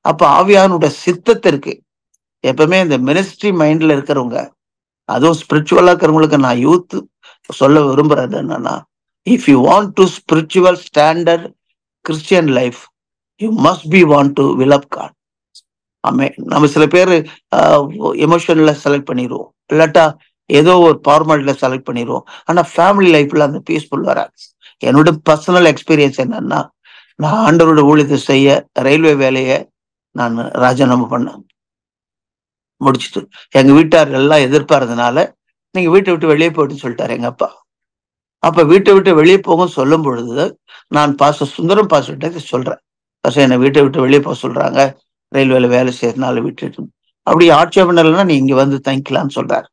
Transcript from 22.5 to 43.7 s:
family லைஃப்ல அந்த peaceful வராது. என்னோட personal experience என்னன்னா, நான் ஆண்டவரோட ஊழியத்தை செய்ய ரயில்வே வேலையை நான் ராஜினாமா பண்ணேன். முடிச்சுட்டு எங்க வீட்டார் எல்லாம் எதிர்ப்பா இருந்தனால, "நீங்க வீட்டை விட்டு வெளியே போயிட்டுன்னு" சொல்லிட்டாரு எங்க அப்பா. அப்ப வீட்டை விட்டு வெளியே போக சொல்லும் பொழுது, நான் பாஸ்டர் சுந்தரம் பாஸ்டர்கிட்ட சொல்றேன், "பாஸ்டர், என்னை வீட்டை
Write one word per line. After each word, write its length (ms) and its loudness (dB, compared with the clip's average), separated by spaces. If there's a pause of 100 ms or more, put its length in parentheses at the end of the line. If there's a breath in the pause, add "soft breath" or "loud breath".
family 340 2
லைஃப்ல 300 2
அந்த 300 -2
peaceful 320 -6
வராது. 300 -4 (540 soft breath)
என்னோட 300 2 (140)
personal 460 2
experience 420 -2
என்னன்னா, 500 -6 (480 soft breath)
நான் 400 0
ஆண்டவரோட 280 4
ஊழியத்தை 320 2
செய்ய 580 0
ரயில்வே 420 2
வேலையை 540 -2 (420)
நான் 260 -6
ராஜினாமா 720 -2
பண்ணேன். 340 -8 (1400)
முடிச்சுட்டு 400 -4 (240 soft breath)
எங்க 240 2
வீட்டார் 380 4
எல்லாம் 280 2
எதிர்ப்பா 320 0
இருந்தனால, 600 -2 (400)
"நீங்க 180 -2
வீட்டை 220 2
விட்டு 160 -2
வெளியே 220 2
போயிட்டுன்னு" 360 -4
சொல்லிட்டாரு 240 -8
எங்க 180 -6
அப்பா. 360 -8 (760)
அப்ப 240 0
வீட்டை 300 4
விட்டு 220 4
வெளியே 240 4
போக 280 -2
சொல்லும் 340 0
பொழுது, 580 -6 (280 soft breath)
நான் 280 -2
பாஸ்டர் 320 0
சுந்தரம் 420 -2
பாஸ்டர்கிட்ட 480 -4
சொல்றேன், 400 -8 (440)
"பாஸ்டர், 220 0
என்னை 140 2
வீட்டை 240 2